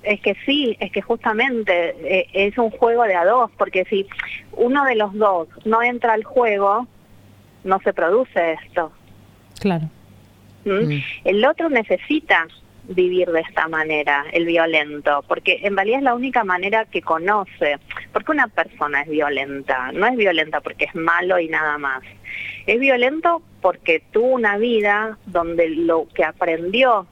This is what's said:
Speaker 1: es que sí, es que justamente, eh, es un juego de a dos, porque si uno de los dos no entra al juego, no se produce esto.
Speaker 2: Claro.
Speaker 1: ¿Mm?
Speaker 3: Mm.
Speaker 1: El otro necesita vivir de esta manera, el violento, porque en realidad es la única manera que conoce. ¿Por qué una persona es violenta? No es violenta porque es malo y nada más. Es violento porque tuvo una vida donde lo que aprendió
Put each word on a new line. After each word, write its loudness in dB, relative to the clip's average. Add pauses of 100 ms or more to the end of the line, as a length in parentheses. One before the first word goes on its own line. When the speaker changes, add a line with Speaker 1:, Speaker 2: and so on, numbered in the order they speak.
Speaker 1:
es -2
que -2
sí, 0
es -6
que -4
justamente, -2
eh, 0
es 0
un 0
juego 2
de 2
a 2
dos, 4
porque 0
si -2 (480)
uno 2
de 2
los 0
dos 2 (180)
no 2
entra 2
al -2
juego, 2 (760)
no 2
se 2
produce 2
esto. -6 (720)
Speaker 2:
Claro. 0 (760)
Speaker 1:
¿Mm? -4 (260)
Speaker 3:
Mm. -4 (220)
Speaker 1:
El 2
otro 0
necesita 0 (440)
vivir 2
de 2
esta -2
manera, 0
el 0
violento, 0
porque -2
en -2
realidad 0
es -2
la 2
única -2
manera -2
que -6
conoce. -2 (340)
¿Por -2
qué -2
una 2
persona -4
es -8
violenta? -2
No 2
es 4
violenta 0
porque -6
es -16
malo 0
y -2
nada -2
más. -6 (640)
Es 2
violento 2 (200)
porque 0 (100)
tuvo 2
una 2
vida 0
donde 0
lo 0
que 0
aprendió 0